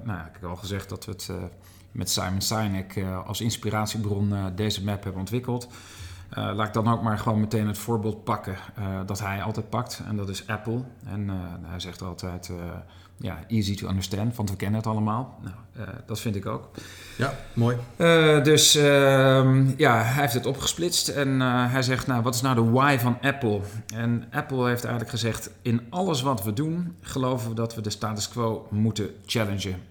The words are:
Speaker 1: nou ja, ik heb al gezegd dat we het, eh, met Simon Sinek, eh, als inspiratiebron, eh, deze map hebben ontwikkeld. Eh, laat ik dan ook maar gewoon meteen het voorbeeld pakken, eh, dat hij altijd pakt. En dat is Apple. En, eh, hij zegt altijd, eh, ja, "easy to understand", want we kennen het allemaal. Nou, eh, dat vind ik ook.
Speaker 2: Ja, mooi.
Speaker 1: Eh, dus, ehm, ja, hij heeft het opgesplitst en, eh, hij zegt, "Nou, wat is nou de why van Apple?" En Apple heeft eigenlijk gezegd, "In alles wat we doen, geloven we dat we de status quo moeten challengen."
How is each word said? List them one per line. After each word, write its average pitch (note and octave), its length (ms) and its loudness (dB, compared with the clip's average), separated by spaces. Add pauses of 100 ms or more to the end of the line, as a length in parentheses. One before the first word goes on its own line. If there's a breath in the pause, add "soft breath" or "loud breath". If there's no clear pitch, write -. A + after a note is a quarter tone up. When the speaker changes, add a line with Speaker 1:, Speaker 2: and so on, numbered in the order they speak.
Speaker 1:
nou G2+ 140 -6
ja, D#2+ 80 -10
ik D#2+ 140 -16
heb F#2 100 -12
al F2+ 60 -8
gezegd F#2+ 320 -8
dat - 160 -10
we G#2+ 80 -10
het, - 180 -12
eh, F#2 60 -6 (560 loud breath)
met G2 180 -4
Simon F#2+ 300 0
Sinek, G2 560 -2
eh, F#2+ 300 -4
als G2+ 140 -6
inspiratiebron, G#2 960 0
eh, G2 100 -2 (100)
deze G#2 300 -2
map G2+ 180 -2
hebben F#2+ 180 -6
ontwikkeld. A#2+ 480 -4 (640 loud breath)
Eh, G#2+ 240 -4
laat G#2+ 120 0
ik G#2+ 60 -8
dan A2+ 160 2
ook A#2 140 2
maar G#2+ 160 0
gewoon G#2+ 220 0
meteen G#2+ 260 0
het G#2 120 -4
voorbeeld G#2+ 460 -4
pakken, G#2 320 -4 (200)
eh, G#2 80 -8 (220)
dat G2 140 -6
hij G2 220 -4
altijd G#2+ 280 -6
pakt. A2+ 380 -6
En G#2+ 80 -4
dat G2+ 120 -4
is F#2+ 180 -8
Apple. A2+ 360 -4 (220)
En, G2+ 260 -6
eh, F#2+ 40 -4 (320)
hij F2 140 -10
zegt F2+ 220 -10
altijd, F2+ 460 -8
eh, F2+ 80 -8 (600 loud breath)
ja, F2+ 220 -8 (100)
"easy G2+ 280 0
to F#2 120 -6
understand", G2 480 -2
want G#2 140 -2
we G2 60 -4
kennen G#2 220 -2
het A2 100 -4
allemaal. A2 540 -4
Nou, G2+ 120 -12 (340)
eh, - 60 -12 (120)
dat G#2+ 140 -8
vind G2+ 160 -2
ik G2 100 -6
ook. - 240 -8 (460 loud breath)
Speaker 2:
Ja, - 180 -2 (200)
mooi. A#2+ 220 4 (200)
Speaker 1:
Eh, D#3+ 480 8
dus, D3+ 320 8
ehm, C3+ 920 8 (100)
ja, A#2+ 260 6
hij B2+ 180 0
heeft C3 140 2
het B2 120 0
opgesplitst - 640 -2
en, C3+ 340 2
eh, B2 300 2
hij C3 100 2
zegt, B2 240 0
"Nou, A#2+ 160 2
wat B2+ 120 0
is A#2+ 60 0
nou C3 140 2
de A#2 160 6
why C3+ 300 6
van B2 200 2
Apple?" B2+ 400 0 (340)
En A#2 380 -2
Apple C3+ 340 -2
heeft A#2+ 180 2
eigenlijk A#2 260 -4
gezegd, A2 400 -4 (120)
"In A#2+ 260 2
alles F3 340 -2
wat C3 200 0
we A2 100 -2
doen, E3 480 -4
geloven B2+ 480 -2
we A2+ 60 -4
dat A#2 200 -4
we A2+ 60 -8
de G#2 100 -4
status G#2+ 380 -4
quo A2+ 420 -2
moeten G#2 400 2 (160)
challengen." G2+ 500 -2 (140)